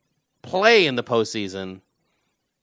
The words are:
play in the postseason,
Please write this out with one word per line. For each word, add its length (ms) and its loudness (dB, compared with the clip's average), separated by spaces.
play 440 2
in 80 -2
the 80 -4
postseason, 760 -4